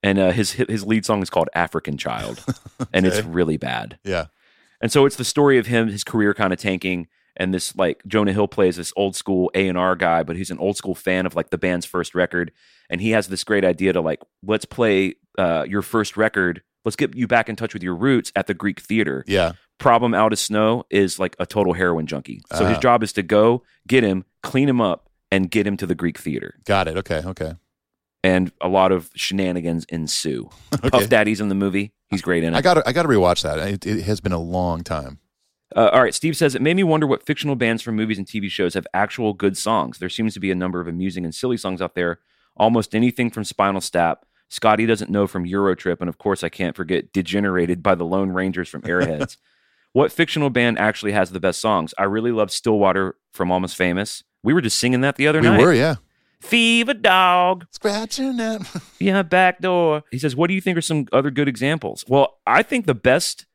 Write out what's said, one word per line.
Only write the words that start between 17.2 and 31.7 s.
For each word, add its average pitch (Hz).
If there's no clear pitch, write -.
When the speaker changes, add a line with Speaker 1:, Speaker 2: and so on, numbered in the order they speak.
Speaker 1:
back 113
in 107
touch 113
with 92
your 90
roots 123
at 98
the 101
Greek 98
Theater." 76
Speaker 2:
Yeah. 87
Speaker 1:
Problem, 117
Aldous 107
Snow 107
is, 98
like, 92
a 90
total 92
heroin 85
junkie. 65
So 95
his 107
Speaker 2:
Ah. -
Speaker 1:
job 120
is 104
to 101
go 107
get 127
him, 95
clean 139
him 123
up, 92
and 95
get 104
him 101
to 98
the 85
Greek 82
Theater. 50
Speaker 2:
Got 98
it. 80
Okay. 85
Okay. 85
Speaker 1:
And 92
a 87
lot 95
of 85
shenanigans 90
ensue. 76
Speaker 2:
<laughs> -
Okay. 139
Speaker 1:
Puff 120
Daddy's 107
in 104
the 95
movie. 98